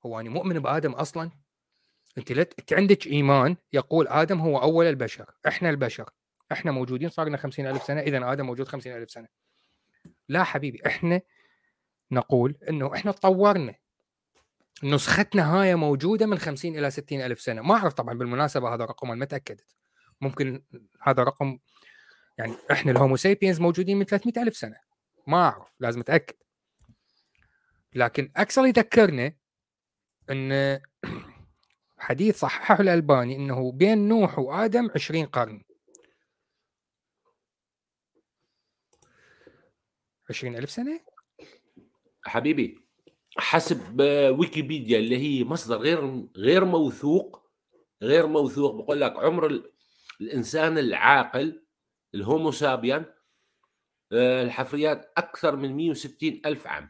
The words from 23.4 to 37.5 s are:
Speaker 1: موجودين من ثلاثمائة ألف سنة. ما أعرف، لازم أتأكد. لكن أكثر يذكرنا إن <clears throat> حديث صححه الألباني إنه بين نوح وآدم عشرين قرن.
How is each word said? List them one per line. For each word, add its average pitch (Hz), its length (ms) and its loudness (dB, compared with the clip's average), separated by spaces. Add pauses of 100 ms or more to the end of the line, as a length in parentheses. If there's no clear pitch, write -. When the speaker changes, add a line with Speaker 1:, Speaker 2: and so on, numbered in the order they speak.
Speaker 1:
موجودين 180 380 0
من 196 80 0
ثلاثمائة 226 360 -2
ألف 226 160 -2
سنة. 110 200 -12 (500)
ما 156 100 4
أعرف، - 420 2
لازم 120 200 -4
أتأكد. - 360 0 (1600)
لكن 127 440 -2
أكثر - 280 2
يذكرنا 190 680 4 (960)
إن 135 500 -2 (220)
<clears throat> - 960 -18
حديث 190 420 0
صححه - 420 2
الألباني 143 540 2
إنه 131 360 -4
بين 202 360 2
نوح 214 320 2
وآدم 202 560 0
عشرين 156 300 -2
قرن. 110 380 -6 (4000)